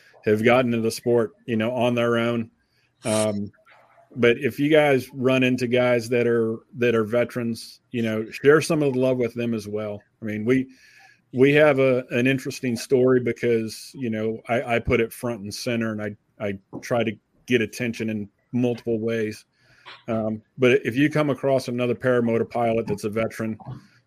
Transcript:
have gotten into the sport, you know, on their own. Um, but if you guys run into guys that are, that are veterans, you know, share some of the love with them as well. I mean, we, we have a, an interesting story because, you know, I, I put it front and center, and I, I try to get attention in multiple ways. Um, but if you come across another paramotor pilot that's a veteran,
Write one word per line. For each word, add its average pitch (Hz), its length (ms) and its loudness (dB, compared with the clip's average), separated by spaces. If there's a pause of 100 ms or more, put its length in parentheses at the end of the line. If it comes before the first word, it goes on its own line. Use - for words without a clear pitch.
(240)
have 107 200 2
gotten 120 280 4
into 117 100 0
the 110 80 0
sport, 120 420 0 (140)
you 117 100 -2
know, 110 180 0
on 120 220 0
their 120 200 2
own. 117 320 -2 (560)
Um, 107 460 -2 (680)
but 120 220 4
if 117 220 -4
you 143 100 0
guys 147 420 4
run 131 300 0
into 127 240 0
guys 123 440 2
that 120 180 2
are, 117 300 0 (200)
that 120 160 2
are 113 100 2
veterans, 117 760 -4 (100)
you 120 120 -4
know, 110 280 -4
share 147 300 6
some 156 240 0
of 139 100 0
the 127 60 0
love 127 180 2
with 117 160 -2
them 117 180 -4
as 107 140 -6
well. 104 340 -8 (220)
I - 20 -10
mean, 107 200 -6
we, 131 240 2 (640)
we 131 220 6
have 147 260 4
a, 131 300 2
an 127 180 2
interesting 131 480 -4
story 127 440 4
because, 117 720 -2
you 127 160 -6
know, 110 380 -4
I, 120 280 -2
I - 20 -2
put 117 220 0
it 113 120 -2
front 117 300 -8
and 104 100 -10
center, 117 400 -4
and 107 100 -8
I, 104 140 -8 (280)
I 101 140 -6 (240)
try 120 220 -2
to 110 120 -4 (300)
get 120 160 2
attention 113 480 -6
in 104 180 -8 (240)
multiple 120 480 -2
ways. 113 440 -4 (640)
Um, 110 340 -4 (160)
but 127 260 4
if 117 120 -4
you 143 140 2
come 151 200 0
across 135 380 0
another 123 260 -2
paramotor 117 540 0
pilot 113 380 -2
that's 104 180 -6
a 110 60 -4
veteran, 110 480 -6 (480)